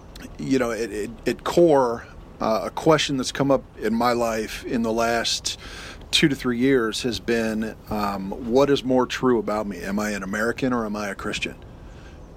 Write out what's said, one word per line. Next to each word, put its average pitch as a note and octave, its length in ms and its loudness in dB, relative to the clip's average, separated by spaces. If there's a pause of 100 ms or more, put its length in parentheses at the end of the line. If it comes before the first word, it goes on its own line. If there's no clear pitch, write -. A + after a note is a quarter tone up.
(380)
you C3+ 220 0
know, A#2+ 100 0
it, A2 220 -4
it, G#2+ 180 -6 (160)
at A#2+ 180 -2
core, C3+ 640 4 (340)
uh, A2 260 0
a A2+ 40 -4
question D3+ 480 2
that's B2 140 -4
come C#3 180 0
up C3 140 4 (160)
in A2 160 0
my A#2+ 180 2
life A2+ 520 -2
in A#2 180 -2
the A2+ 100 0
last A#2 640 0 (540)
two - 160 4
to C3+ 80 2
three B2 220 -2
years A#2+ 460 2
has A2 160 -2
been, A2 560 -2 (160)
um, G2+ 400 -4 (200)
what C#3 200 4
is C3+ 120 2
more B2+ 220 2
true B2 320 2
about G#2 300 -2
me? F2+ 140 -8
Am G2 180 -2
I G#2+ 100 0
an G2 140 -4
American A#2 500 -2
or A#2 100 0
am G#2 120 -4
I G#2 140 -4
a G2 60 -6
Christian? - 380 -6 (840)